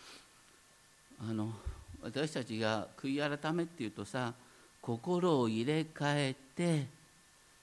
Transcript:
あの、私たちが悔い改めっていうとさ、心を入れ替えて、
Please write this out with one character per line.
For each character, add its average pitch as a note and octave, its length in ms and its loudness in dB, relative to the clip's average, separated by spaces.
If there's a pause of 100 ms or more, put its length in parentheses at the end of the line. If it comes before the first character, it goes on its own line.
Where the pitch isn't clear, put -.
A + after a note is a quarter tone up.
(1200)
あ A2 120 -4
の、 A2 180 0 (520)
私 C3+ 300 -2
た B2+ 120 -2
ち A2 140 -4
が G#2+ 360 2
悔 C#3+ 400 0
い C#3+ 40 -6
改 D#3 120 0
め E3+ 120 2
っ - 20 0
て D3+ 180 -8
い G#2+ 40 0
う G2+ 40 -4
と G2+ 140 -6
さ、 B2 300 -2 (480)
心 E3+ 560 2
を A#2 100 6
入 A2+ 160 2
れ D#3 160 2
替 D3 480 0
え C3 60 -4 (200)
て、 E3 300 2 (760)